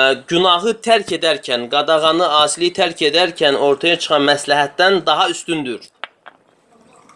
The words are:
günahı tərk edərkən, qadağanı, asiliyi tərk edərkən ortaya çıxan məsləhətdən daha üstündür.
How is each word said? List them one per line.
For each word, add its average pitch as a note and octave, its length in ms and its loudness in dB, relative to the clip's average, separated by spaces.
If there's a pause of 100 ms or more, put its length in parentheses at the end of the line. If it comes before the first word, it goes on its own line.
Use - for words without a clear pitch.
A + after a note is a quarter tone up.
(280)
günahı F3+ 560 0
tərk A3 320 0
edərkən, C3+ 560 -4
qadağanı, D#3+ 560 2 (160)
asiliyi E3+ 320 -2
tərk E3+ 380 -2
edərkən E3 420 0
ortaya C#3+ 400 0
çıxan D3 320 0
məsləhətdən D3 760 0
daha E3+ 260 0
üstündür. C#3+ 600 -8 (1200)